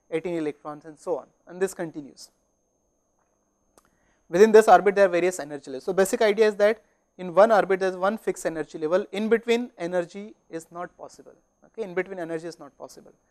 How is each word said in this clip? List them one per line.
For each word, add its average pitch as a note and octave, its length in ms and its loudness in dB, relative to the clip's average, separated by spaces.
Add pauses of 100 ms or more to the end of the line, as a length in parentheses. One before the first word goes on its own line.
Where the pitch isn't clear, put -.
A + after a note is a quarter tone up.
(100)
eighteen E3+ 260 -4
electrons, D3+ 500 -8
and D#3 120 -20
so E3 200 -6
on, - 80 -14 (200)
and F3 140 -18
this F#3+ 140 -4
continues. D#3 560 -14 (2000)
Within G#3 220 6
this G#3+ 160 8
orbit F#3+ 260 6
there G3+ 100 4
are F#3+ 60 4
various F3 280 0
energy D3+ 320 -14
levels. C3 140 -12
So, G3 80 -6
basic F#3+ 300 0
idea G#3+ 260 4
is G#3 80 -2
that G#3 240 0 (380)
in F3+ 160 -10
one G#3 180 6
orbit F#3 280 2
there F#3+ 100 0
is F#3 60 -10
one G3 200 -2
fixed - 300 -8
energy D#3+ 320 -8
level, D#3+ 340 -2
in G#3+ 160 -6
between A#3 480 0
energy F3+ 580 -6 (140)
is E3 220 -12
not F3 260 -14
possible, C3+ 380 -20 (320)
okay? - 160 -14
In F#3+ 100 -10
between F#3 260 -8
energy E3 280 -10
is E3 120 -14
not C#3+ 200 -20
possible. - 340 -20 (180)